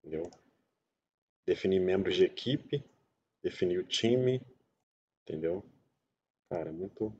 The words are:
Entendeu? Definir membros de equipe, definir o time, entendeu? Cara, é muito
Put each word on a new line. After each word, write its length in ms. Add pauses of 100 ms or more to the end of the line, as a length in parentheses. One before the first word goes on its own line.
Entendeu? 280 (1160)
Definir 320
membros 380
de 80
equipe, 600 (560)
definir 380
o 80
time, 560 (800)
entendeu? 420 (880)
Cara, 200
é 20
muito 480